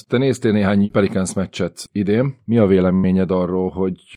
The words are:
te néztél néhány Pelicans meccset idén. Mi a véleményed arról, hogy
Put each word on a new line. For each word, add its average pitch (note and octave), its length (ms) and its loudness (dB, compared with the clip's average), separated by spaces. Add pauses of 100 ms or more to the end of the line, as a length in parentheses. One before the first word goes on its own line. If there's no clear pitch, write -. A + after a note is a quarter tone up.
te A#2+ 100 -2
néztél B2 340 0
néhány G2+ 380 2
Pelicans F#2+ 440 -2
meccset F2+ 580 -6
idén. G#2+ 520 -2
Mi A2+ 140 0
a G#2+ 80 4
véleményed F#2 640 2
arról, F#2 400 -2
hogy F#2 220 -4 (240)